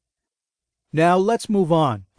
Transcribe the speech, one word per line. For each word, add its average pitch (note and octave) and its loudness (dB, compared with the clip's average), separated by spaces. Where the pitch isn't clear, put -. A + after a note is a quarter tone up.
Now E3+ 2
let's G#3+ -2
move F#3+ 0
on C3+ 0